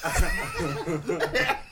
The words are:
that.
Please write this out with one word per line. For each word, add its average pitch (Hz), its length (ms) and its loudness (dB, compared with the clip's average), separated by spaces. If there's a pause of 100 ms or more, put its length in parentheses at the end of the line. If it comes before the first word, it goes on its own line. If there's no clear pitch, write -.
that. - 1600 0 (100)